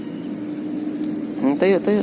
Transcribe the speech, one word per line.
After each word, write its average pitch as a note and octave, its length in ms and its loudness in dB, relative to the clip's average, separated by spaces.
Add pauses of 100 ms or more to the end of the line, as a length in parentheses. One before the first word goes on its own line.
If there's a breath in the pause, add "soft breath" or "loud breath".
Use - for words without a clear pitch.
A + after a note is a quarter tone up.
(1400)
Hmm, C#3+ 160 4
tayo, F#3+ 240 6
tayo, G#3 180 4